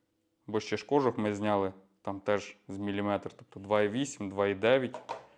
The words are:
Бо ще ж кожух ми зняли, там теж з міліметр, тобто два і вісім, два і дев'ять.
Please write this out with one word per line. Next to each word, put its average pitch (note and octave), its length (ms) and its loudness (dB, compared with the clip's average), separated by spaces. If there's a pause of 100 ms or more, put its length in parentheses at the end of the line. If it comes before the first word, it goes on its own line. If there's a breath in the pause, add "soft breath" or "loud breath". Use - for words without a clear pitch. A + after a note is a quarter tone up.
(480)
Бо G#2+ 120 -2
ще G#2+ 180 -2
ж - 80 -12
кожух C#3 320 4
ми G#2+ 160 0
зняли, G2+ 400 0 (280)
там G2 180 -6
теж G2+ 380 -2 (100)
з G2 100 -10
міліметр, G2+ 580 -2
тобто - 240 -20
два G#2 220 2
і G#2 80 4
вісім, A2+ 400 -4
два G2 180 0
і G2 80 0
дев'ять. A#2+ 460 2 (360 loud breath)